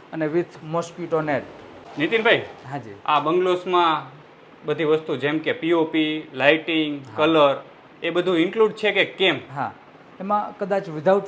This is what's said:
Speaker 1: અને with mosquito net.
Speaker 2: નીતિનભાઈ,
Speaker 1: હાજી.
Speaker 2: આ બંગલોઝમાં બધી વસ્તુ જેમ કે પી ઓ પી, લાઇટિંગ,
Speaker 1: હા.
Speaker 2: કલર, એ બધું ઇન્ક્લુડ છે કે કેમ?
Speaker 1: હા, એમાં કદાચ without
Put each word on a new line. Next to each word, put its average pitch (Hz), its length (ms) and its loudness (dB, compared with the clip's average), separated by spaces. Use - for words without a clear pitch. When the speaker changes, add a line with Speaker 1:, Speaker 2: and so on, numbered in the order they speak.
Speaker 1:
અને 160 140 -2
with 175 260 -2
mosquito 165 480 -4
net. 147 200 -2
Speaker 2:
નીતિનભાઈ, 214 480 2
Speaker 1:
હાજી. 113 240 -12
Speaker 2:
આ 147 140 2
બંગલોઝમાં 175 880 2
બધી 151 180 -2
વસ્તુ 156 320 2
જેમ 143 240 -2
કે 151 140 0
પી 165 200 -2
ઓ 165 100 4
પી, 156 500 -2
લાઇટિંગ, 151 680 2
Speaker 1:
હા. 110 140 -18
Speaker 2:
કલર, 151 420 4
એ 170 60 -4
બધું 170 300 0
ઇન્ક્લુડ 202 320 2
છે 208 200 -2
કે 185 140 2
કેમ? 170 340 0
Speaker 1:
હા, 123 160 -6
એમાં 208 400 -4
કદાચ 196 280 -2
without 170 400 2